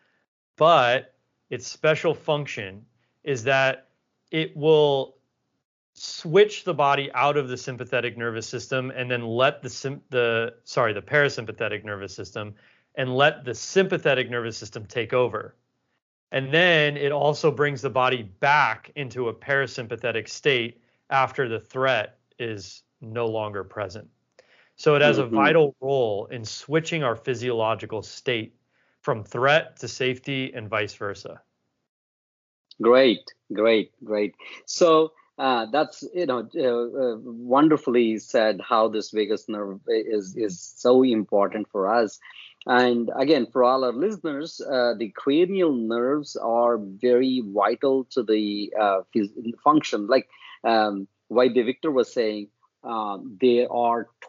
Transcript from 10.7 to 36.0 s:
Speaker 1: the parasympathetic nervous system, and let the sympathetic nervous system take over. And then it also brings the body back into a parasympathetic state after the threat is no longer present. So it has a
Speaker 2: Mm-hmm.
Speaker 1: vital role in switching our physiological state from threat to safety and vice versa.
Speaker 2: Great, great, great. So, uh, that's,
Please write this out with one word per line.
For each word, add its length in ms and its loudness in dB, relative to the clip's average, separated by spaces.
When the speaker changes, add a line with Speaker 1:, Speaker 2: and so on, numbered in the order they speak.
Speaker 1:
the 100 -6
parasympathetic 840 -2
nervous 300 -10
system, 400 -12
and 200 -4
let 280 2
the 100 -6
sympathetic 760 0
nervous 260 -6
system 300 -14
take 260 -6
over. 420 -2
And 200 -4
then 440 4
it 160 -2
also 380 2
brings 320 -2
the 80 -4
body 320 0
back 720 0
into 320 -6
a 60 -6
parasympathetic 960 -4
state 520 -2
after 380 0
the 120 -6
threat 560 -2
is 440 -10
no 260 -6
longer 380 -6
present. 440 -10
So 180 2
it 80 4
has 160 4
a 40 2
Speaker 2:
Mm-hmm. 120 -2
Speaker 1:
vital 460 4
role 500 -2
in 140 -10
switching 580 -4
our 140 0
physiological 840 -4
state 520 -6
from 240 -4
threat 560 0
to 80 -10
safety 680 -6
and 140 -12
vice 260 -4
versa. 460 -12
Speaker 2:
Great, 500 6
great, 400 2
great. 300 -2
So, 460 4
uh, 320 0
that's, 340 -2